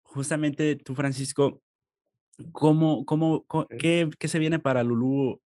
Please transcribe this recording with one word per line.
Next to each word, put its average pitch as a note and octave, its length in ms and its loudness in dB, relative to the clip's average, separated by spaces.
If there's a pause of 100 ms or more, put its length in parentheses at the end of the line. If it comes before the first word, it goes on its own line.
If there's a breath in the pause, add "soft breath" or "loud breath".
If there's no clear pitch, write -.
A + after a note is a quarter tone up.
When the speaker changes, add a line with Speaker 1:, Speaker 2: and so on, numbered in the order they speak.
Speaker 1:
justamente D3+ 720 -2
tú, C3+ 180 -10
Francisco, C3+ 640 -2 (920)
¿cómo, D#3 520 4
cómo, D#3 420 0
co-, D#3+ 240 -4
Speaker 2:
Sí. A#2 80 -12
Speaker 1:
qué, E3 380 2
qué D#3+ 120 -6
se E3 100 -2
viene D#3+ 220 0
para B2+ 240 2
Lulú B2 560 0 (160)